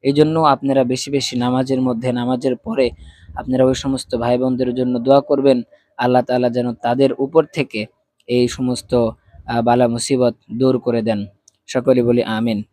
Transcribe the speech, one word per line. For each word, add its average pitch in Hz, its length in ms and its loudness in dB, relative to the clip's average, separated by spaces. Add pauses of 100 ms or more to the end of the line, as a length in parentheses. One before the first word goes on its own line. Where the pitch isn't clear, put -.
এই 139 120 0
জন্য 156 260 2
আপনারা 135 440 2
বেশি 127 280 -4
বেশি 131 260 -4
নামাজের 127 440 0
মধ্যে, 127 300 -2
নামাজের 123 440 -2
পরে 117 360 -2 (440)
আপনারা 127 300 0
ওই 131 100 2
সমস্ত 135 400 -6
ভাই 120 220 0
বোনদের 127 380 -2
জন্য 123 240 -2
দোয়া 135 220 4
করবেন, 135 420 0 (340)
আল্লাহ 123 240 2
তাআলা 123 280 0
যেন 120 240 -4
তাদের 127 400 0
উপর 151 400 0
থেকে 120 320 -6 (420)
এই 123 200 2
সমস্ত, 123 600 -2 (380)
আহ, 120 140 -2
বালা 120 260 4
মুসিবত 120 480 0 (180)
দূর 127 260 2
করে 117 220 -2
দেন। 107 240 -2 (420)
সকলে 127 360 2
বলি 120 200 2
আমিন। 110 500 -2